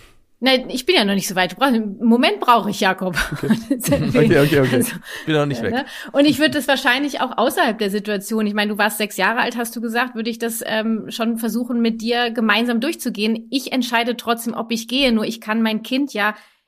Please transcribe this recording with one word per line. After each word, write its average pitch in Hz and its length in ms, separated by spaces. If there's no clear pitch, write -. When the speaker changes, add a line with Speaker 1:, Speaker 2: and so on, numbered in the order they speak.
Speaker 1:
Nein, 262 280
ich - 160
bin 370 100
ja 262 80
noch 202 120
nicht 190 120
so 180 80
weit. 180 160
Du 185 60
brauchst, 262 180
einen 220 260
Moment 254 380
brauche 214 300
ich, 196 100
Jakob. 185 380
Speaker 2:
Okay. 139 160
Speaker 1:
<laughs> - 80
Deswegen, - 360
Speaker 2:
Okay, 151 220
okay, 147 220
okay. 131 160
Speaker 1:
also, - 140
Speaker 3:
Bin 160 100
noch 147 100
nicht 139 120
Speaker 1:
ja, 233 80
Speaker 3:
weg. - 80
Speaker 1:
ne? 269 120
Und 277 120
ich 269 140
würde 311 120
das 277 180
wahrscheinlich 269 500
auch 247 180
außerhalb 247 400
der 214 120
Situation, 208 580
ich 202 60
meine, 208 180
du 208 60
warst 214 220
sechs 208 180
Jahre 208 240
alt, 240 160
hast 233 180
du 240 60
gesagt, 240 340
würde 220 140
ich 226 100
das, 226 260
ähm, 220 440
schon 226 280
versuchen, 233 440
mit 226 200
dir 233 300
gemeinsam 226 480
durchzugehen. 226 720
Ich 254 220
entscheide 233 420
trotzdem, 233 380
ob - 180
ich 226 160
gehe. 262 240
Nur 220 140
ich 220 160
kann 220 200
mein 220 220
Kind 269 300
ja 208 220